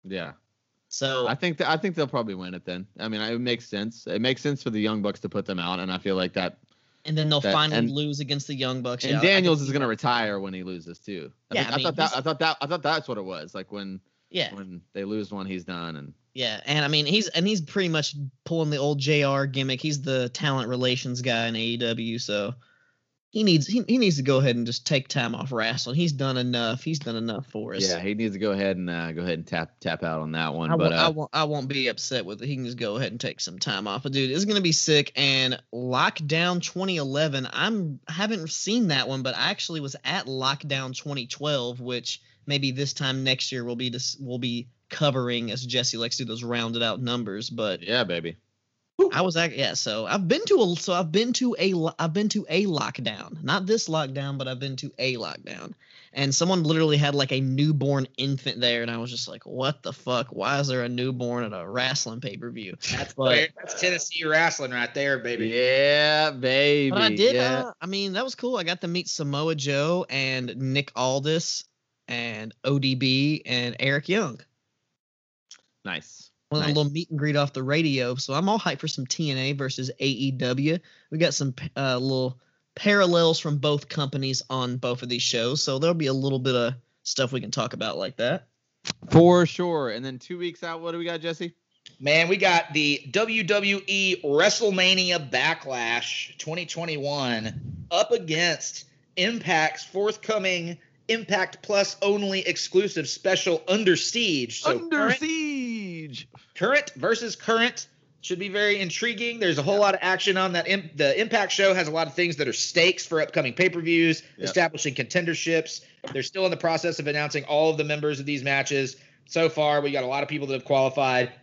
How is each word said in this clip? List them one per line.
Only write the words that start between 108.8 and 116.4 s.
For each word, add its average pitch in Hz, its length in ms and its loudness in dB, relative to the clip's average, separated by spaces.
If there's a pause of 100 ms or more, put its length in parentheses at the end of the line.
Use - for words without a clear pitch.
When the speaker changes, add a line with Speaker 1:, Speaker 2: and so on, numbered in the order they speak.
Speaker 3:
intriguing. 233 580 -2
There's 170 200 2
a 143 40 -2
whole 190 120 2
Speaker 1:
Yeah. 208 80 4
Speaker 3:
lot 196 120 6
of - 80 -2
action 185 340 2
on 190 180 2
that. 170 120 0
Im-, 180 300 0
the 147 240 4
Impact 214 320 2
show 196 220 6
has 180 120 2
a 151 60 -4
lot 160 160 0
of 131 60 -14
things 175 240 2
that 139 100 0
are 110 40 -2
stakes - 540 2
for 156 140 0
upcoming 139 320 0
pay-per-views, 165 720 2 (120)
Speaker 1:
Yep. - 80 -8
Speaker 3:
establishing 156 520 0
contenderships. 165 840 -2 (300)
They're 135 120 -4
still 190 200 -2